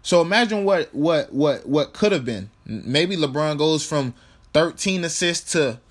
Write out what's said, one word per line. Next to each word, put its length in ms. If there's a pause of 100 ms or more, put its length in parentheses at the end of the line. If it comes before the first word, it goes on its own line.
So 220
imagine 420
what, 300
what, 380
what, 360
what 240
could 200
have 120
been. 240 (180)
M-, 200
maybe 300
LeBron 420
goes 280
from 280 (400)
thirteen 500
assists 480
to 280 (100)